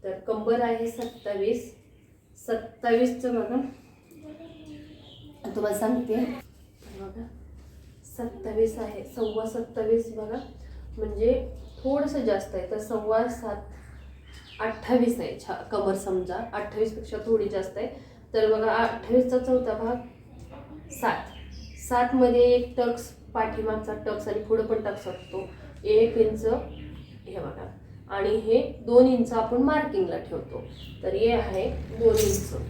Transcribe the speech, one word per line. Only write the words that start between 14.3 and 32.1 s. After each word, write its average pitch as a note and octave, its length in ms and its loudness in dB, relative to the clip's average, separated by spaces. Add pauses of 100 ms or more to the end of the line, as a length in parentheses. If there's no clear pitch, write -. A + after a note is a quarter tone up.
अठ्ठावीस A#3 600 0
आहे, - 200 -6
छा-, - 320 -10
कमर G3 220 0
समजा, F#3 420 -4 (160)
अठ्ठावीसपेक्षा G#3+ 640 -4 (100)
थोडी G#3+ 220 2
जास्त F#3+ 300 -4
आहे. B3 100 -4 (460)
तर A3 180 4
बघा, A3 200 2
अठ्ठावीसचा B3 680 2
चौथा B3 340 2
भाग A3+ 240 -2 (960)
सात, - 240 -2 (720)
सातमध्ये B3 520 6
एक B3 360 6
टक्स, A#3+ 260 0 (320)
पाठीमागचा A3 600 -2
टक्स G#3 340 -6
आणि G#3 140 -2
पुढं A3 240 2
पण A3 160 0
टक्स G3 260 -6
असतो F#3+ 400 -10 (360)
एक A3+ 320 6
इंच, A3 280 2 (840)
हे - 120 -10
बघा, - 340 -10 (380)
आणि G3 260 0
हे A3+ 360 4 (140)
दोन A#3+ 200 10
इंच B3 260 4
आपण A#3 300 2
मार्किंगला G3+ 560 2
ठेवतो, - 460 -8 (380)
तर F#3+ 120 -2
हे A3+ 180 4
आहे A3 380 0 (280)
दोन A3+ 180 8